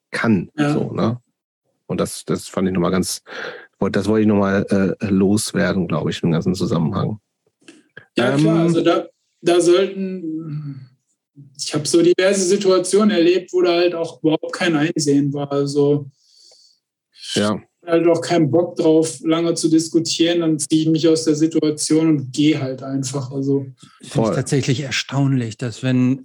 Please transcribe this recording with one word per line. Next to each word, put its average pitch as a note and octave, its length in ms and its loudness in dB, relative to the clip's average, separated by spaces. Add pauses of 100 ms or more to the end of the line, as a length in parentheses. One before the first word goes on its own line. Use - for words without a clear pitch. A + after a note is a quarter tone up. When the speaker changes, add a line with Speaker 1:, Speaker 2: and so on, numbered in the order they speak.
(100)
Speaker 1:
kann, G#2+ 460 0
Speaker 2:
Ja. D3 180 0
Speaker 1:
so, - 180 -4
ne? A2+ 280 -2 (680)
Und F#2 140 -6
das, - 260 -6
das - 220 -4
fand F#2+ 200 -2
ich F#2 60 -4
nochmal F2 160 0
ganz F#2 320 -4 (580)
wollte, G2 180 -2
das G2 100 -4
wollte A2 140 2
ich G#2+ 60 2
nochmal, G2+ 380 2 (340)
äh, - 80 -6
loswerden, F#2+ 800 0
glaub D#2+ 200 -4
ich, - 140 -6
im E2+ 100 0
ganzen F2 220 0
Zusammenhang. E2+ 640 -2 (1000)
Speaker 2:
Ja, B2 200 2
klar, D#3+ 200 4
Speaker 1:
Ähm, E3 100 2
Speaker 2:
also E3 160 2
da, - 240 0 (360)
da F3 180 4
sollten, E3 1300 -2 (680)
ich - 180 -10
hab D3+ 120 -4
so E3+ 160 4
diverse F#3 420 4
Situationen F#3+ 640 4
erlebt, F3 420 2
wo F3+ 100 2
da F3 140 2
halt F3 180 2
auch E3 280 -6
überhaupt D#3 300 0
kein E3 240 0
Einsehen C#3+ 560 0
war, C#3+ 200 -6
also C#3+ 560 0 (1300)
Speaker 1:
Ja. G#2 260 0 (260)
Speaker 2:
halt E3+ 220 2
auch E3 120 2
keinen E3 300 0
Bock E3+ 260 0
drauf, D#3+ 460 2
lange E3 320 0
zu E3 140 -2
diskutieren, E3 720 0
dann D#3+ 180 0
zieh D#3 240 0
ich D#3 60 0
mich D#3+ 200 2
aus D#3+ 160 2
der D#3 120 2
Situation D#3 720 0
und C3+ 240 0
geh D3+ 260 2
halt C3 240 -6
einfach, C3+ 480 -6
also. C#3 360 -2 (340)
Speaker 3:
Finde - 20 -
ich - 100 -18
Speaker 1:
Voll. G#3 220 0
Speaker 3:
tatsächlich C#3 460 -2
erstaunlich, C3 760 -2
dass A#2 260 -10
wenn, B2+ 420 0